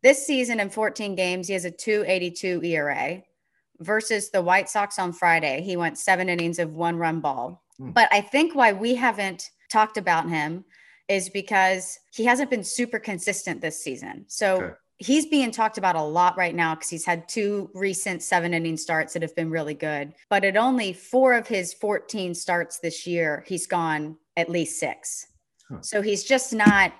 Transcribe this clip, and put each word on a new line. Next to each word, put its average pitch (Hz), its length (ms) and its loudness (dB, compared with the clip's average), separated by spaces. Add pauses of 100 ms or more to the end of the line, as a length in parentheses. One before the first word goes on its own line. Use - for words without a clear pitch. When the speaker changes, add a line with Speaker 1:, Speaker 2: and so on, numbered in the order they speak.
Speaker 1:
This 277 240 6
season 240 340 0
in 196 100 -2
fourteen 208 440 -4
games, 180 340 -2
he 196 60 -2
has 180 100 -2
a 175 60 -4
two 208 360 -2
eighty-two 180 560 -2
E 170 140 -2
R 147 140 -2
A. 165 340 -6 (560)
Versus 208 500 -2
the 190 100 2
White 185 280 2
Sox 202 320 -4
on 180 120 -2
Friday, 165 500 0
he 185 140 -6
went 165 220 -2
seven 185 300 2
innings 170 320 -2
of 160 140 -4
one 170 220 -2
run 165 240 -2
ball. 135 440 -4 (120)
Speaker 2:
Hmm. 127 140 -14
Speaker 1:
But 233 220 6
I 208 80 6
think 311 340 0
why 240 180 6
we 226 220 0
haven't 202 560 -2 (180)
talked 214 280 2
about 170 320 0
him 160 360 -4 (440)
is 185 200 0
because 190 680 0 (140)
he 226 120 -4
hasn't 254 260 2
been 226 120 -2
super 233 380 -4
consistent 185 600 -6
this 156 220 -6
season. - 460 -12
So 190 280 0
Speaker 2:
Okay. 185 180 -4 (300)
Speaker 1:
He's 302 220 4
being 277 240 2
talked 220 260 0
about 185 200 2
a 156 60 0
lot 175 360 2
right 175 160 0
now 165 200 2
'cause - 140 -10
he's 165 160 -8
had 170 240 -2
two 202 460 -2
recent 185 480 -4
seven 175 320 2
inning 165 240 -2
starts 160 340 -2
that 170 80 -4
have 160 160 -6
been 165 140 -2
really 156 240 -4
good. 147 400 -6 (160)
But 196 140 4
at 196 120 4
only 226 380 2
four 254 400 4
of 226 120 0
his 185 280 -2
fourteen 202 600 -4
starts 170 440 -4
this 160 280 -8
year, 165 400 -2
he's 175 200 -6
gone 156 500 -2 (200)
at 165 120 0
least 170 320 -4
six. - 460 -8 (420)
Speaker 2:
Huh. - 140 -12
Speaker 1:
So 214 180 -2
he's 202 240 -2
just 254 300 2
not 202 460 6